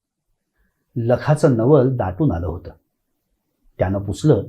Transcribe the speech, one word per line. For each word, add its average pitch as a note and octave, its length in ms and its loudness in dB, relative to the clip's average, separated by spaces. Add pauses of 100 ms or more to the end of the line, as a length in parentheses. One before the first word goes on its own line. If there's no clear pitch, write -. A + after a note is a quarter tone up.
(960)
लखाचं A#2+ 600 0
नवल B2+ 400 4
दाटून A#2 340 -2
आलं E2+ 160 -4
होतं. - 240 -10 (1080)
त्यानं G2 200 -2
पुसलं, G2+ 500 0